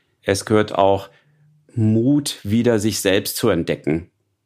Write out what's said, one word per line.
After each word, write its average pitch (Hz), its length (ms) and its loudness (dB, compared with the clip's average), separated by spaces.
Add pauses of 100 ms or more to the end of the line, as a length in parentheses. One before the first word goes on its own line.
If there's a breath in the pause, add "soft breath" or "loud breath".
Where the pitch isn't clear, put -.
(240 soft breath)
Es 101 220 -2
gehört 107 280 0
auch 98 360 0 (680 soft breath)
Mut, 117 640 0
wieder 113 380 2
sich 104 200 -2
selbst 98 380 -2
zu 117 120 0
entdecken. 82 600 -2 (360)